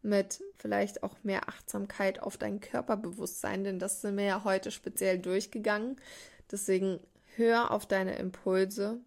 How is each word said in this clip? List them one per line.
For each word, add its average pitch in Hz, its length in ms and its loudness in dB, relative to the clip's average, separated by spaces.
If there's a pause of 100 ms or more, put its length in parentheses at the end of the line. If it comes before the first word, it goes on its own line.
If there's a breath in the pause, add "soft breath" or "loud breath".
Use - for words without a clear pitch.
mit 196 400 2 (160)
vielleicht 202 460 0
auch 202 200 -6
mehr 196 260 -2
Achtsamkeit 196 720 -2
auf - 160 -6
dein 208 220 -4
Körperbewusstsein, 196 1040 -4
denn 196 160 -2
das 185 220 -4
sind 202 160 -2
wir 202 60 2
ja 196 200 0
heute 196 280 2
speziell - 480 0
durchgegangen. 214 800 0 (540 loud breath)
Deswegen 190 480 2 (360)
hör 233 360 6
auf 208 140 0
deine 190 320 0
Impulse 196 880 0